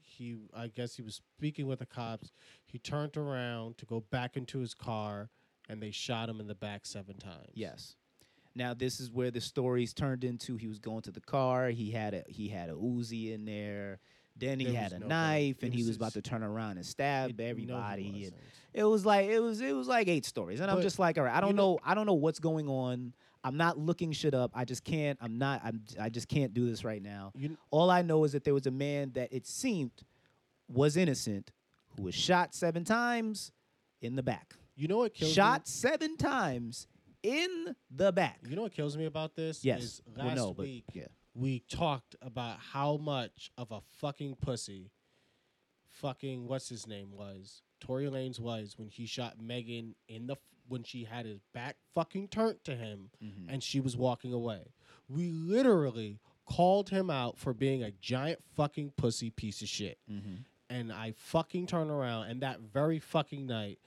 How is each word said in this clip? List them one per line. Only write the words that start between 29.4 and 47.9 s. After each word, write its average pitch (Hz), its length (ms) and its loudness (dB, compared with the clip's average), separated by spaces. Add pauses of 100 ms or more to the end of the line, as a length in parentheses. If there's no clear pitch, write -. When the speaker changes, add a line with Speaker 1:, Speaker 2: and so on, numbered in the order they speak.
Speaker 2:
seemed 180 460 0 (760)
was 143 280 4
innocent 120 560 2 (440)
who 104 60 -8
was 90 140 -2
shot 180 400 4
seven 170 260 0
times 226 720 0 (500)
in 120 140 -2
the 135 80 0
back. - 300 -4 (200)
Speaker 1:
You 147 140 -2
know 196 100 2
what 233 160 2
kills 156 160 2
me? 160 60 4
Speaker 2:
Shot 196 320 6
seven 311 480 0
times 147 720 0 (340)
in 330 540 0 (120)
the 180 220 4
back. 175 380 2
Speaker 1:
You 139 80 -4
know 208 60 -2
what 220 100 -4
kills 147 240 -2
me 160 80 -2
about 156 320 -4
this 160 280 -4
Speaker 2:
Yes. 123 200 2
Speaker 1:
is - 180 -10 (140)
Speaker 2:
Well, 127 100 -4
Speaker 1:
last 123 100 0
Speaker 2:
no, 107 180 0
but 92 120 -4
Speaker 1:
week 127 260 -10
Speaker 2:
yeah. 80 120 -12 (300)
Speaker 1:
we 127 260 0
talked - 600 -2
about 120 380 -6
how 147 400 0
much 143 580 -4
of 120 160 -10
a 107 80 -8 (180)
fucking 139 380 -6
pussy 104 540 -6 (960)
fucking 131 580 -6
what's 131 220 -4
his 110 180 -10
name 101 260 -12
was, 98 500 -16 (180)
Tory 131 260 -2